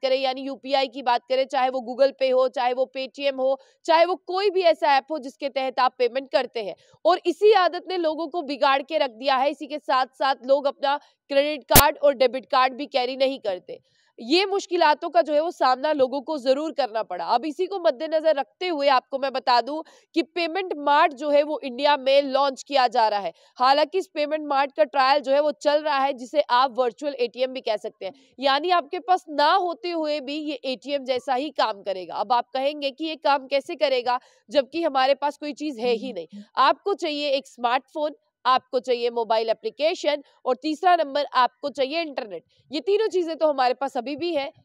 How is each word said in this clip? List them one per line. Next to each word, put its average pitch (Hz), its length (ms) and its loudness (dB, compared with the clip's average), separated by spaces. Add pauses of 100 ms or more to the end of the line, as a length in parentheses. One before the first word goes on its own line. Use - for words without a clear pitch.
करें 262 140 2
यानी 262 240 -2
यूपीआई 269 480 -2
की 220 140 -12
बात 240 260 0
करें, 262 160 0
चाहे 262 240 0
वो 262 100 -4
Google 254 440 0
Pay 262 120 2
हो, 254 140 2
चाहे 254 240 -2
वो 254 240 -2
Paytm 269 420 -6
हो, 262 220 0 (240)
चाहे 330 200 4
वो 359 100 0
कोई 370 360 -2
भी 370 120 0
ऐसा 320 340 2
ऐप 269 140 0
हो 311 80 -4
जिसके 277 300 -10
तहत 262 320 -4
आप 254 180 2
पेमेंट 247 320 -2
करते 240 340 -2
हैं। 175 100 -8 (300)
और 359 220 4
इसी 415 260 4
आदत 359 360 2
ने 370 80 -4
लोगों 320 320 -2
को 349 140 -6
बिगाड़ 277 400 0
के 311 160 -4
रख 277 120 0
दिया 262 260 0
है। 277 140 0
इसी 302 160 -8
के 294 120 -8
साथ-साथ 269 560 -2 (120)
लोग 269 200 2
अपना 277 300 -2 (320)
क्रेडिट 285 360 0
कार्ड 302 340 2
और 285 160 4
डेबिट 240 320 0
कार्ड 262 280 0
भी 262 120 -8
कैरी 254 300 -4
नहीं 269 220 0
करते। 180 420 -8 (400)
ये 320 260 0
मुश्किलातों 339 640 0
का 339 120 4
जो 302 100 -4
है 294 80 4
वो 339 100 -2
सामना 262 420 0
लोगों 262 280 0
को 294 180 -6
जरूर 269 340 0
करना 220 300 -4
पड़ा। 180 220 -8
अब 233 200 0
इसी 320 220 -4
को 381 120 -8
मद्देनजर 311 560 0
रखते 277 340 -6
हुए 294 200 0
आपको 262 300 2
मैं 262 140 -4
बता 240 280 2
दूं 294 220 -6 (320)
कि 320 80 2
पेमेंट 349 540 -4
मार्ट 294 360 4
जो 285 180 -4
है 285 120 4
वो 302 220 -4
इंडिया 285 320 2
में 269 260 4
लॉन्च 269 400 -2
किया 254 260 2
जा 220 200 2
रहा 208 120 0
है। 175 120 -6 (240)
हालांकि 294 420 2
इस 370 80 -2
पेमेंट 302 400 -4
मार्ट 277 300 0
का 311 80 2
ट्रायल 277 360 2
जो 269 120 -2
है 285 80 6
वो 294 120 0
चल 294 300 0
रहा 294 160 0
है, 277 140 0
जिसे 254 280 -2
आप 247 380 2
वर्चुअल 254 360 -2
एटीएम 247 380 -4
भी 262 80 -8
कह 226 160 -2
सकते - 300 -12
हैं, 185 60 -10 (280)
यानी 285 300 0
आपके 349 280 0
पास 370 300 0
ना 294 240 2
होते 359 380 -2
हुए 302 300 -2
भी 285 160 -8
ये 302 180 -6
एटीएम 269 500 -6
जैसा 254 300 -2
ही 277 160 -4
काम 220 320 -2
करेगा। 180 320 -8
अब 208 180 -2
आप 240 180 2
कहेंगे 277 400 -4
कि 285 140 -10
ये 320 120 -6
काम 277 300 0
कैसे 277 300 -2
करेगा 254 440 0 (300)
जबकि 277 320 0
हमारे 269 320 2
पास 285 220 -2
कोई 294 160 -8
चीज 294 260 -8
है 247 140 -2
ही 233 200 -4
नहीं। 170 140 -10 (300)
आपको 320 380 2
चाहिए 294 360 -4
एक 269 160 -2
स्मार्टफोन, 269 640 -4 (340)
आपको 254 340 2
चाहिए 240 300 -2
मोबाइल 226 400 0
एप्लीकेशन 285 720 -2 (220)
और 254 120 0
तीसरा 311 400 2
नंबर 285 380 -2
आपको 254 340 0
चाहिए 277 340 -4
इंटरनेट। 240 420 -10 (280)
ये 302 80 -4
तीनों 415 280 2
चीजें 330 280 -2
तो 311 120 2
हमारे 254 260 2
पास 277 220 -6
अभी 254 200 -4
भी 339 180 -4
है, 285 180 -4 (120)